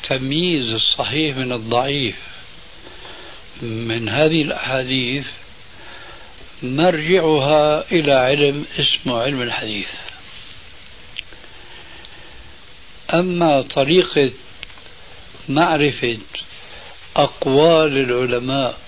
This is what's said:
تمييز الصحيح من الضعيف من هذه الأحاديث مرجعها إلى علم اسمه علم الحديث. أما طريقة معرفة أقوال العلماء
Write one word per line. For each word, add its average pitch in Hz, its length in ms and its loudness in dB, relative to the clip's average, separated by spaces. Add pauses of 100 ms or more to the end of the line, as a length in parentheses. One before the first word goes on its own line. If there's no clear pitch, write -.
تمييز 135 640 0
الصحيح 135 640 0
من 127 160 -4
الضعيف 120 640 -2 (1500)
من 113 460 -4
هذه 156 340 2
الأحاديث 131 840 -2 (1400)
مرجعها 151 1300 4
إلى 151 200 4
علم 143 540 4 (120)
اسمه 123 440 0
علم 135 200 -2
الحديث. 107 460 -6 (3250)
أما 170 480 4
طريقة 143 680 2 (1160)
معرفة 143 680 2 (1000)
أقوال 147 800 4
العلماء 123 920 0